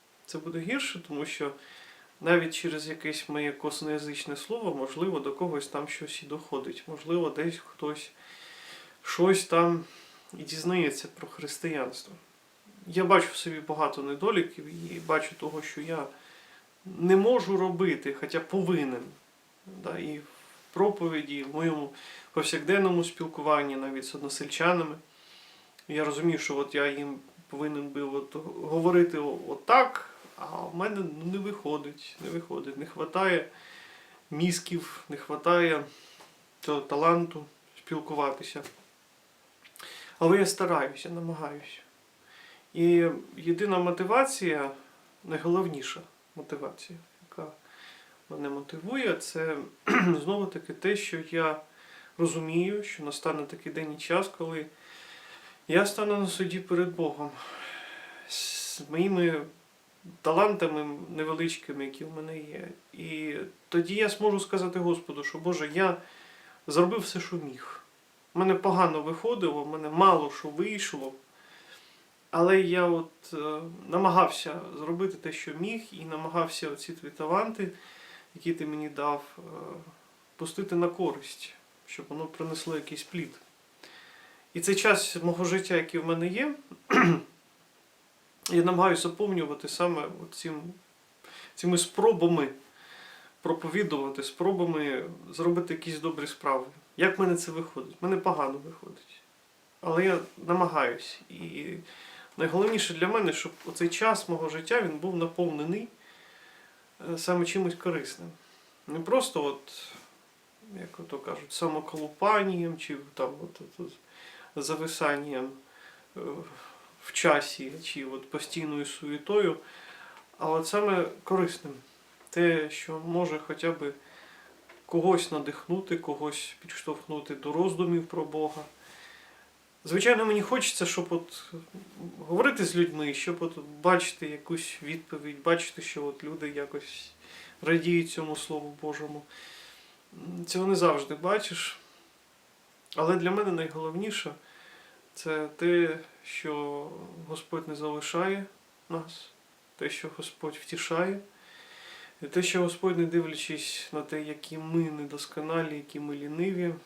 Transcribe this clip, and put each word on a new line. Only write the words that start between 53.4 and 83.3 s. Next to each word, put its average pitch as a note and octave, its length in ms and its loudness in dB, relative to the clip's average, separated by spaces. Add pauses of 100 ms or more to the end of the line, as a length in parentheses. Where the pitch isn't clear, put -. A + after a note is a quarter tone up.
такий D3 300 -10
день D#3 200 -6
і D3+ 80 -12
час, F#3+ 280 2
коли D#3+ 380 -6 (1000)
я F#3 180 6
стану G#3 300 0
на G3 100 2
суді F3+ 340 -2
перед F3 340 2
Богом D3 360 -2 (960)
з - 640 -6
моїми E3+ 540 4 (800)
талантами D#3 760 2 (120)
невеличкими, D#3 720 -4
які C3+ 200 -10
в D#3 80 -12
мене D#3+ 260 -10
є. D3+ 300 -12 (240)
І D#3 440 -6 (320)
тоді E3+ 260 2
я G#3+ 140 4
зможу G#3 320 2
сказати F#3 380 0
Господу, E3+ 460 0
що, - 140 -6
«Боже, D#3+ 360 -2
я F3+ 220 4 (720)
зробив F3 340 6
все, - 200 -4
що F3 160 -6
міг. C#3+ 440 -10 (540)
В D#3+ 40 -2
мене F#3 160 6
погано E3 480 4
виходило, E3 640 -2
в C#3+ 40 -8
мене D#3 220 -6
мало D#3+ 400 8
що - 180 -10
вийшло, D#3 640 -4 (1200)
але F3+ 300 8
я F3+ 240 4
от, E3+ 260 2 (220)
е, D3+ 280 -4 (280)
намагався F3 720 4 (180)
зробити F3 360 -2
те, D#3 180 -8
що - 280 -8
міг, A3 220 -4 (100)
і E3 120 -14
намагався D#3+ 640 -2
оці C#3+ 220 -10
твої D#3 220 -14
таланти, F#3+ 540 0 (640)
які - 180 -2
ти E3 140 -6
мені D3+ 220 -6
дав, D3 340 -2 (160)
е, F3 40 -16 (920)
пустити F3 400 -4
на F3 120 4
користь, E3 640 -4 (340)
щоб - 220 -14
воно D#3 180 -6
принесло D#3+ 480 -6
якийсь D3+ 280 -8
плід». D#3+ 280 -6 (1200)